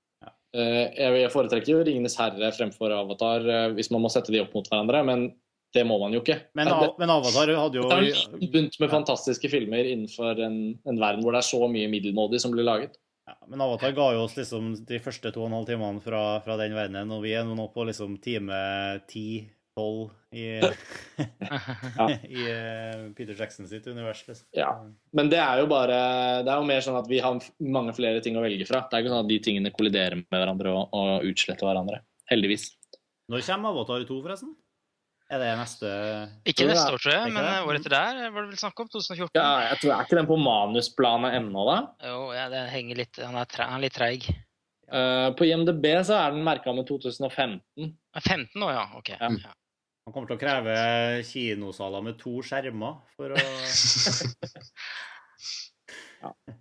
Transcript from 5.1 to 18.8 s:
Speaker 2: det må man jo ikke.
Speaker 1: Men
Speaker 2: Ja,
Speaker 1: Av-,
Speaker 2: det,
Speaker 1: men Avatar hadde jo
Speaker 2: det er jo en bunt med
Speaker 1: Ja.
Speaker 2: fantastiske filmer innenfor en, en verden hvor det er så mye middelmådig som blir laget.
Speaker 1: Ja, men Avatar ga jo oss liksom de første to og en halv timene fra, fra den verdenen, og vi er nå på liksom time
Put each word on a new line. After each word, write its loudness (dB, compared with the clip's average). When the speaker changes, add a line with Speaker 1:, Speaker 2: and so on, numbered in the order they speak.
Speaker 2:
det 4
må 2
man 0
jo 0
ikke. 0
Speaker 1:
Men 2
Speaker 2:
Ja, 6
Speaker 1:
Av-, 6
Speaker 2:
det, 2
Speaker 1:
men 0
Avatar 6
hadde 2
jo 2
Speaker 2:
det 6
er 6
jo 0
en -4
bunt 2
med 2
Speaker 1:
Ja. 0
Speaker 2:
fantastiske 0
filmer 0
innenfor -2
en, -4
en -2
verden 2
hvor 4
det 4
er 0
så 4
mye 0
middelmådig 0
som -2
blir 2
laget. -2
Speaker 1:
Ja, -18
men -12
Avatar 0
ga 4
jo 2
oss -8
liksom -6
de -6
første -8
to -8
og -4
en -4
halv -6
timene -4
fra, -2
fra -6
den -4
verdenen, -4
og -6
vi -2
er -2
nå -6
på -6
liksom -8
time -4